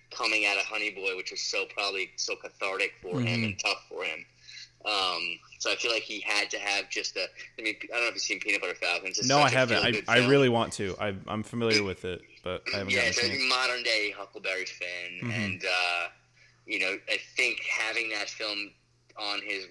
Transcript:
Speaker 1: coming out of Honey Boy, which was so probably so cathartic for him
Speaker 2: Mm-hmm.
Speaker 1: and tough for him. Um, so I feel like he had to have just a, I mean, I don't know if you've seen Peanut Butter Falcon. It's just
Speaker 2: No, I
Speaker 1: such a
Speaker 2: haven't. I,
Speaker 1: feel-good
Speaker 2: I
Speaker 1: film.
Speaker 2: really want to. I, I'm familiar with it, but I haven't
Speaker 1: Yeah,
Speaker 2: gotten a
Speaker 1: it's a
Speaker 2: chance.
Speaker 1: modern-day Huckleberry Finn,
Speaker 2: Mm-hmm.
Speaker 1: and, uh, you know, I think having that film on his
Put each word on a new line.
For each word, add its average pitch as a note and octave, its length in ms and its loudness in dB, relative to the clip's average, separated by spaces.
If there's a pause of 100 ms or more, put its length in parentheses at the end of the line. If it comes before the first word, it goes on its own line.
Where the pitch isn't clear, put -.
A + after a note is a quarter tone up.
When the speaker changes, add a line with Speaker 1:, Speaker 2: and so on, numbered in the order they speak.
(100)
Speaker 1:
coming A2 360 2
out G2+ 120 4
of G2 60 0
Honey G#2+ 260 -2
Boy, F#2+ 260 -2
which F#2 160 -6
was F#2+ 80 -6
so G2+ 260 -2
probably G2 500 -2
so G2+ 200 -2
cathartic G2 560 -2 (100)
for B2+ 180 -2
him A#2+ 60 2
Speaker 2:
Mm-hmm. A2+ 180 2
Speaker 1:
and G#2+ 140 -4
tough G2+ 300 -2
for E2+ 160 -6
him. E2 200 -6 (600)
Um, F2+ 540 0 (220)
so A2 100 0
I G2 60 2
feel A#2+ 160 0
like A2 100 2
he G#2+ 180 -8
had G2+ 300 0
to A2+ 80 -4
have G2+ 320 0
just - 260 -4
a, F#2+ 80 -2 (340)
I - 40 -10
mean, G#2+ 220 0
I - 20 -12
don't A#2+ 160 -2
know A#2 60 2
if G#2+ 60 -2
you've G2+ 80 -4
seen G2 180 -2
Peanut G2+ 200 0
Butter F2+ 140 -2
Falcon. F2 340 -2
It's F#2 100 -6
just B2+ 120 0
Speaker 2:
No, C#3 80 8
I D3 60 8
Speaker 1:
such B2+ 100 6
a C3 40 6
Speaker 2:
haven't. A#2+ 200 4
I, - 60 4
Speaker 1:
feel-good A#2 240 2
Speaker 2:
I A#2 100 6
Speaker 1:
film. B2 120 6
Speaker 2:
really C#3 200 8
want A#2 240 2
to. G2 260 -2
I, G2+ 140 0 (140)
I'm G#2+ 140 -2
familiar A2+ 420 2
with F#2 200 -4
it, F2+ 160 -4 (220)
but F2+ 220 -4 (100)
I G2+ 40 -2
haven't G2 140 -2
Speaker 1:
Yeah, G2 60 4
Speaker 2:
gotten A#2 80 4
a A2 40 4
Speaker 1:
it's A#2 120 0
a A#2+ 60 2 (100)
Speaker 2:
chance. C3 100 0
Speaker 1:
modern-day A#2+ 720 2
Huckleberry F#2+ 480 -6
Finn, F2+ 560 -10
Speaker 2:
Mm-hmm. A#2+ 80 -4
Speaker 1:
and, G2 340 -4
uh, F2 440 0 (580)
you G#2 140 -2
know, F#2+ 180 0 (100)
I A2 80 2 (200)
think B2 260 2
having A2+ 480 -2
that G#2 180 -4
film G2+ 420 -6 (460)
on G2+ 260 -4
his G2 280 -6